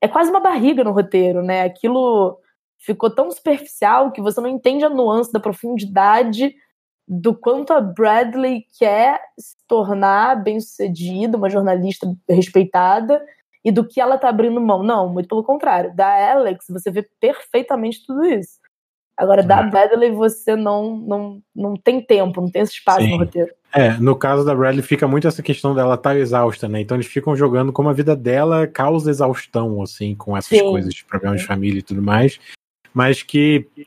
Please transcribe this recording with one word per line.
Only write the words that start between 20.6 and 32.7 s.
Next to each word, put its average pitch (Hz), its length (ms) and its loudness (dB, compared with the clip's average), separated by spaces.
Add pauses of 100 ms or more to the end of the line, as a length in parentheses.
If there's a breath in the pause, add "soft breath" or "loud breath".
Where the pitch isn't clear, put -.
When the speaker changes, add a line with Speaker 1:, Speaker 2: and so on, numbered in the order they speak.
Speaker 1:
não, 202 460 -8 (140)
não 202 200 -6
tem 247 240 0
tempo, 190 400 2
não 180 120 -4
tem 196 100 -2
esse 214 120 -2
espaço 190 280 2
Speaker 2:
Sim. - 80 2
Speaker 1:
no 175 80 0
roteiro. 170 340 -2 (220)
Speaker 2:
É, 120 200 4
no 120 220 2
caso 139 300 0
da 147 80 2
Bradley, 131 300 0
fica 143 240 0
muito 147 200 0
essa 160 140 -2
questão 139 320 -2
dela 127 240 0
tá 139 180 0
exausta, 120 520 0
né? 107 120 -6
Então, 104 160 -4
eles 120 120 -4
ficam 143 280 -4
jogando 131 380 0
como 143 160 0
a 147 40 0
vida 147 220 0
dela 147 520 0
causa 151 420 -2
exaustão, 127 720 -2
assim, 104 320 -8
com 101 240 -8
essas 208 220 2
Speaker 1:
Sim. 196 100 2
Speaker 2:
coisas 92 240 -4
de - 100 -16
problemas 98 360 -6
de 92 40 -8
Speaker 1:
Sim. - 40 -12
Speaker 2:
família 98 320 -2
e 95 40 -10
tudo 101 180 -6
mais, 107 380 0 (540 loud breath)